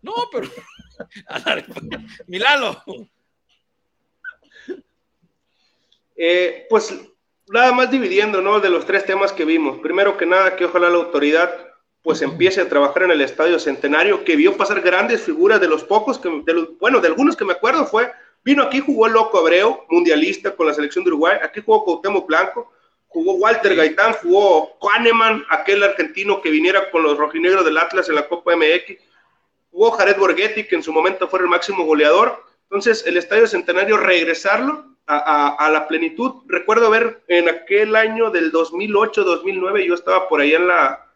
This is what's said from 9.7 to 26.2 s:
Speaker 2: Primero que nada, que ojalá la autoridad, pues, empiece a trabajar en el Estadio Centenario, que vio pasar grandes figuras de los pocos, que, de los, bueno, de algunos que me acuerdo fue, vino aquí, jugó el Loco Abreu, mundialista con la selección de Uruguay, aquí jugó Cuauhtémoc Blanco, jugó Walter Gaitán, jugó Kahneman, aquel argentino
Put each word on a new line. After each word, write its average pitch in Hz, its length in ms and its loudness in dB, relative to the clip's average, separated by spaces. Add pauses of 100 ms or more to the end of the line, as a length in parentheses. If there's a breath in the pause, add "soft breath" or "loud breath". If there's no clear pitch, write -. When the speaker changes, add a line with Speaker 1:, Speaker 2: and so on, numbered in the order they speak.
Speaker 2:
Primero 190 380 0
que 180 80 -2
nada, 185 300 2
que 175 100 -2
ojalá 175 240 2
la 175 80 2
autoridad, 160 560 0 (480)
pues, 151 200 -2
empiece 175 400 0
a 175 80 -2
trabajar 143 340 2
en 180 80 2
el 151 100 2
Estadio 156 380 0
Centenario, 156 640 0
que 165 120 0
vio 180 220 2
pasar 196 240 -2
grandes 196 400 0
figuras 185 400 2
de 175 60 2
los 156 160 0
pocos, 214 340 0
que, 180 120 -8 (160)
de 165 80 0
los, 165 260 -4
bueno, 240 200 2
de - 80 2
algunos 277 280 0
que - 100 -6
me 180 80 -2
acuerdo 269 320 0
fue, 240 260 -2 (320 loud breath)
vino 277 200 2
aquí, 254 160 -2
jugó 226 280 2
el 226 60 0
Loco 220 260 2
Abreu, 175 500 2
mundialista 165 680 0
con 165 120 0
la 147 60 0
selección 151 300 -4
de 175 60 2
Uruguay, 165 340 0
aquí 208 220 -10
jugó 220 180 2
Cuauhtémoc 185 440 -4
Blanco, 180 440 -2 (360 soft breath)
jugó 170 260 -2
Walter 208 420 2
Gaitán, 170 380 2
jugó 180 680 2
Kahneman, 226 680 2
aquel 196 340 0
argentino 196 580 -2